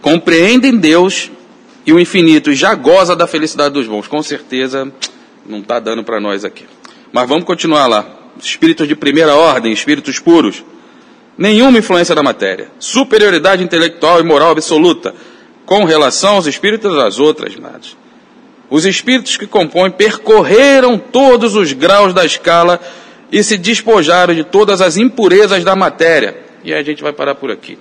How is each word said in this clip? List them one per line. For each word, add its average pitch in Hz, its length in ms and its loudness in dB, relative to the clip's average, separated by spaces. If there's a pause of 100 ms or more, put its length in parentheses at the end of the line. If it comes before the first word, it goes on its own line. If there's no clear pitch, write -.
Compreendem 180 720 2
Deus 175 540 0 (560)
e 156 60 4
o 175 80 6
infinito 160 500 2
e 139 60 0
já 190 180 0
goza 175 400 2
da 165 140 -2
felicidade 151 440 -4
dos 139 140 -6
bons. 104 220 -10
Com 151 120 -6
certeza 135 720 -8 (540)
não 104 160 -14
tá 117 160 -6
dando 113 240 -6
pra 110 160 -6
nós 101 260 -6
aqui. - 200 -14 (480)
Mas 123 160 -2
vamos 165 160 -2
continuar 160 420 0
lá. 107 180 0 (380)
Espíritos 160 460 -2
de 151 80 -2
primeira 147 400 0
ordem, 127 360 2
espíritos 139 460 -6
puros. 156 460 0 (720)
Nenhuma 220 420 4
influência 175 380 0
da 151 60 0
matéria. 101 460 -4 (120)
Superioridade 196 840 0
intelectual 170 560 0
e 165 60 0
moral 160 260 2
absoluta 156 640 0 (500)
com 196 200 0
relação 160 500 0
aos 180 120 -2
espíritos 202 500 -4
das 110 240 -2
outras, - 340 0
mas - 420 -20 (720)
os 156 160 -2
espíritos 240 520 -2
que 214 100 -12
compõem 180 420 -2
percorreram 214 1080 2
todos 240 560 2
os 175 180 0
graus 185 400 2
da 180 120 0
escala 170 560 0 (500)
e 208 140 0
se 208 120 -2
despojaram 180 760 0
de 160 80 -4
todas 196 380 0
as 175 160 0
impurezas 196 680 2
da 190 140 0
matéria. 165 640 -2 (260)
E 160 100 -6
aí 156 60 -4
a - 20 -10
gente 147 220 -10
vai 147 80 -6
parar 139 240 -6
por 127 160 -10
aqui. 92 280 -16